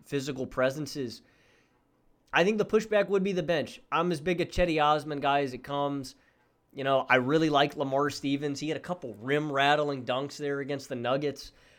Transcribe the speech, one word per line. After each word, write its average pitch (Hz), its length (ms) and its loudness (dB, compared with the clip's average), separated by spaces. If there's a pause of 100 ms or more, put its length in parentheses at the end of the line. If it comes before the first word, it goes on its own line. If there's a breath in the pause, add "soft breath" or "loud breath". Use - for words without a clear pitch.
physical 135 420 -6
presences. 135 760 -2 (1120 soft breath)
I 156 120 6
think 214 140 2
the 208 60 2
pushback 214 440 2
would 196 160 2
be 202 80 0
the 180 100 -2
bench. 151 380 -2 (100)
I'm 170 220 2
as 143 80 -4
big 175 200 0
a 165 60 0
Cedi 165 360 0
Osman 147 380 2
guy 143 220 2
as 131 120 -2
it 113 100 -12
comes. 143 500 -4 (600 soft breath)
You 135 100 -6
know, 135 240 4
I 131 80 8
really 151 340 4
like 147 260 4
Lamar 139 340 0
Stevens. 139 500 -4
He 147 80 -6
had 151 80 -4
a 139 40 -10
couple 143 400 -8
rim-rattling 143 840 0
dunks 131 340 -4
there 143 220 -4
against 139 280 -6
the 135 60 -8
Nuggets. 135 580 -2 (260 soft breath)